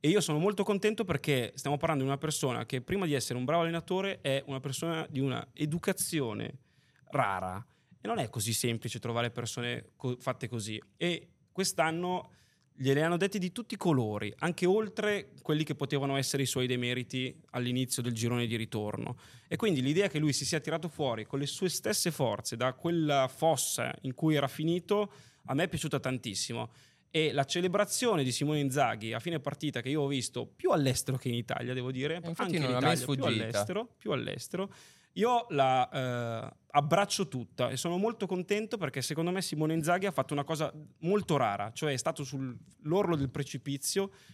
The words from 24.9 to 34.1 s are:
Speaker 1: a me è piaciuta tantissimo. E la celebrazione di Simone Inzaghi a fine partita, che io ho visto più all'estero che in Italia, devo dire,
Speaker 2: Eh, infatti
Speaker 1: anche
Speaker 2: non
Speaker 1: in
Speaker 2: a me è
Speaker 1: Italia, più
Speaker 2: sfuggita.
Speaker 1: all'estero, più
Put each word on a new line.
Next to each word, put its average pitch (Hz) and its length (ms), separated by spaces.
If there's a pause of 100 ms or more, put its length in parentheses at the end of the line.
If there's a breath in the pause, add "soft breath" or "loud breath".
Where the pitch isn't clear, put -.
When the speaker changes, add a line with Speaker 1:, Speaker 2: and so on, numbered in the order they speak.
Speaker 1:
a 131 80
me 160 80
è 196 40
piaciuta 147 320
tantissimo. 117 720 (400 soft breath)
E 156 220
la 139 100
celebrazione 185 800
di 127 80
Simone 147 280
Inzaghi 120 520
a 120 80
fine 160 220
partita, 139 400
che 123 80
io 147 140
ho 139 40
visto 123 380
più - 240
all'estero 131 480
che - 100
in 120 80
Italia, 120 380
devo 127 180
dire, 143 320
Speaker 2:
Eh, 170 60
infatti 170 260
Speaker 1:
anche 170 40
Speaker 2:
non 131 100
Speaker 1:
in 123 60
Speaker 2:
a 123 40
me 135 120
è - 20
Speaker 1:
Italia, 127 120
più 143 80 (100)
Speaker 2:
sfuggita. 113 200
Speaker 1:
all'estero, 113 420 (120)
più 208 140